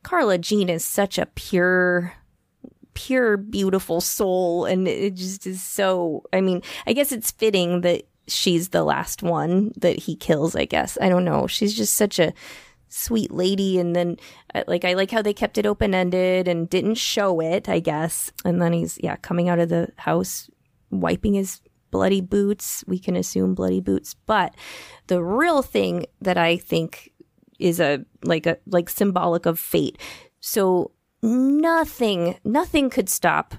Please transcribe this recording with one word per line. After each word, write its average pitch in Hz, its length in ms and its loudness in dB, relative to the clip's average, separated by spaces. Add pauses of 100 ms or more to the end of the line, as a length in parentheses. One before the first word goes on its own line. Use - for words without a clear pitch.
Carla 233 340 2
Jean 190 300 0
is 165 160 -2
such - 340 -2
a 175 80 0
pure, 180 840 2 (840)
pure, 247 420 2
beautiful 196 640 0
soul. 180 680 0
And 185 200 2
it 190 280 -2
just 185 340 -10
is 185 120 -8
so, 180 640 -2 (100)
I 190 80 4
mean, 185 220 2 (240)
I - 60 0
guess 277 180 0
it's 226 220 -4
fitting 180 480 2
that 175 220 2 (260)
she's 175 400 0
the 170 160 2
last 147 400 -2
one 170 540 2
that - 200 2
he - 160 -6
kills, 160 400 0
I 73 100 0
guess. - 360 -2
I 196 80 4
don't 180 160 4
know. 147 240 0
She's 208 280 -2
just 220 180 0
such 202 260 0
a 170 120 4 (560)
sweet - 440 -4
lady. 190 480 0
And 175 160 0
then, 175 200 0 (380)
uh, - 140 -2
like, 175 160 -2
I 180 100 0
like 196 160 0
how 226 120 0
they 208 120 0
kept - 240 -2
it 208 80 0
open-ended 185 800 2
and 170 240 0
didn't 196 280 2
show 190 420 0
it, 165 280 -2
I 180 120 0
guess. 160 500 -4 (140)
And 175 180 2
then 170 100 2
he's, 170 300 -2
yeah, 160 140 -4
coming 175 320 -2
out 175 100 2
of 170 120 2
the 170 260 0
house, 170 520 -4 (420)
wiping 185 440 0
his 196 260 -4 (300)
bloody 190 320 2
boots, 202 640 -2
we 185 120 -4
can 185 160 -2
assume 185 400 0
bloody 185 260 0
boots. 190 340 -2
But 196 400 -2 (540)
the 180 140 2
real 277 380 2
thing 185 460 -2 (160)
that 180 160 0
I 170 180 4
think - 560 -4 (460)
is 170 200 2
a, 143 280 0 (180)
like, 160 220 0
a, 165 100 0 (100)
like, 175 220 0
symbolic 175 560 0
of 165 140 2
fate. - 400 -2 (420)
So 185 520 0 (300)
nothing, 254 1200 2
nothing 285 440 0
could 233 200 -2
stop - 500 0